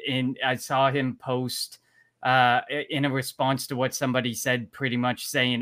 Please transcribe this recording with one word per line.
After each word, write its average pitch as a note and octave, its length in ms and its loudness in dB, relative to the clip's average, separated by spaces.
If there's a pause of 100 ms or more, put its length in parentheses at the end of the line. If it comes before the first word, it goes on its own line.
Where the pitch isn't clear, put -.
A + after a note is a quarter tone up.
in, C3 280 0 (100)
I B2+ 100 2
saw C3+ 360 2
him C3 280 -2
post, B2+ 600 -4 (440)
uh, B2 460 6
i-, C#3+ 200 -4
in C#3+ 160 0
a C#3+ 40 0
response C3 580 -2
to C#3 80 -6
what B2+ 180 0
somebody B2+ 400 0
said, B2 380 -2
pretty B2 260 -2
much A#2+ 300 -2
saying, B2 340 0